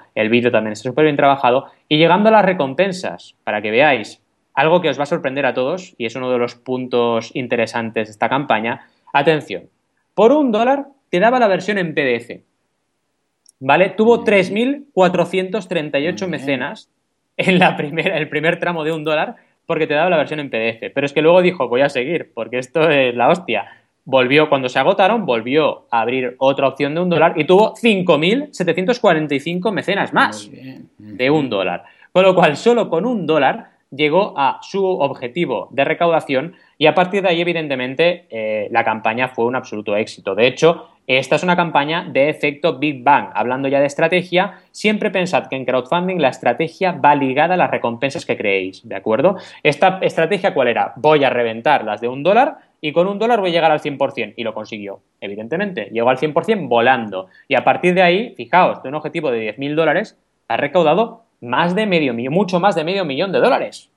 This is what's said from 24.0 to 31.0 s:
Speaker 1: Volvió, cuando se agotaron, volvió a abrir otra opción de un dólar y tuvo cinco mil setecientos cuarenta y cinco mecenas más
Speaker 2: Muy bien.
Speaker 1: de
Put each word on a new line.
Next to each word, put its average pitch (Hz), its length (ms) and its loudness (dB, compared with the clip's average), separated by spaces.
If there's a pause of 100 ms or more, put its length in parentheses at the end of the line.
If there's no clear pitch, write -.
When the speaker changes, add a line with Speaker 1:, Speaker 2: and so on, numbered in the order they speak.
Speaker 1:
Volvió, 131 420 4
cuando 135 220 0
se 135 100 -2
agotaron, 196 460 2
volvió 123 680 0
a 117 80 0
abrir 123 400 -4
otra 135 300 2
opción 143 260 -4
de 170 60 -2
un 180 80 -2
dólar 165 260 2
y 160 80 0
tuvo 190 320 4
cinco 180 420 2
mil 214 340 0
setecientos 185 500 -2
cuarenta 156 340 2
y 135 60 -2
cinco 180 320 -4
mecenas 160 400 -4
más 202 340 0
Speaker 2:
Muy - 140 -20
bien. 131 360 -20
Speaker 1:
de 107 320 -4